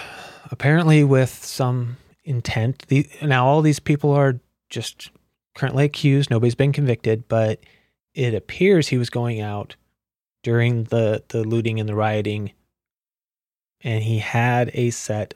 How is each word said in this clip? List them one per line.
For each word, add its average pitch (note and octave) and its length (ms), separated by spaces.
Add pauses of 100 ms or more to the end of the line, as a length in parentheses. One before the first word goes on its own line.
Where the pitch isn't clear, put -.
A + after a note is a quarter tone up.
(520)
apparently D#3 520
with C3 400
some B2 540 (260)
intent. B2 640
The, C#3 220 (120)
now, C3 260
all D3 140
these D3+ 180
people D3 320
are C#3 280 (300)
just - 400 (460)
currently C3+ 300
accused. C#3+ 440
Nobody's A#2 260
been C#3 160
convicted, A#2+ 560
but A2 320 (560)
it B2 180
appears F3+ 540
he C3 100
was A#2+ 120
going A#2+ 320
out G#2 340 (680)
during A#2 440
the, A2 420
the A2+ 160
looting A2 360
and G#2+ 100
the G#2 60
rioting, G#2+ 580 (1300)
and A2 220
he A2+ 160
had A#2+ 540
a A#2+ 160
set G#2+ 460